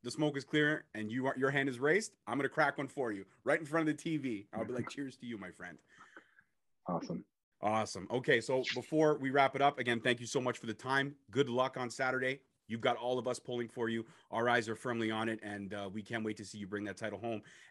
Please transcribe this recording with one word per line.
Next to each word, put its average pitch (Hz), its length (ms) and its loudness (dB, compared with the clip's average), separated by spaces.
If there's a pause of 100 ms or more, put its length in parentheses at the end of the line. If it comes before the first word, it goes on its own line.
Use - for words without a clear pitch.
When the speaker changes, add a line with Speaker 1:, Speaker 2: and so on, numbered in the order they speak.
Speaker 1:
the 123 80 -8
smoke 151 240 0
is 135 80 -4
clear 151 400 2 (100)
and 107 160 -4
you 127 180 -2
are, 135 100 0
your 135 140 4
hand 139 180 2
is 120 100 -6
raised, 160 320 2 (160)
I'm 117 100 -2
gonna 135 120 0
crack 143 280 2
one 139 120 -4
for 120 240 -2
you 98 100 -8 (220)
right 147 120 4
in 165 80 -4
front 156 220 0
of 147 80 0
the - 80 -14
T 165 140 -2
V. 120 360 -4
I'll 110 120 -4
be 120 80 -6
like, 120 160 -4
Speaker 2:
<laughs> - 40 -12
Speaker 1:
"Cheers 139 240 -8
to - 80 -16
you, 117 120 -8
my 92 140 -10
friend." 87 260 -14 (1080)
Speaker 2:
Awesome. 170 380 -4 (380)
Speaker 1:
Awesome. 104 500 -2
Okay, 123 300 4
so 131 200 0 (120)
before 151 460 4
we 135 100 -2
wrap 135 260 6
it 131 60 2
up, 139 180 4
again, 120 220 2
thank 123 180 2
you 120 60 -10
so 135 160 0
much 123 160 0
for - 80 -14
the 110 80 -4
time. 135 420 0 (140)
Good 107 180 2
luck 127 300 0
on 123 120 -2
Saturday. 131 520 0 (260)
You've 113 140 -4
got 123 160 2
all 123 220 0
of 120 100 -2
us 123 100 -2
pulling 120 300 -4
for 117 180 -4
you. 113 180 -2 (260)
Our 117 180 2
eyes 120 180 4
are 110 80 -2
firmly 113 360 -2
on 110 180 0
it, 110 140 -2
and, 101 300 -8
uh, 101 200 -6
we 110 80 -8
can't 113 240 -4
wait 107 120 -2
to 107 80 -10
see 110 120 -12
you 101 100 -8
bring 104 180 -4
that 98 120 -6
title 101 220 -6
home. 110 220 -4 (300)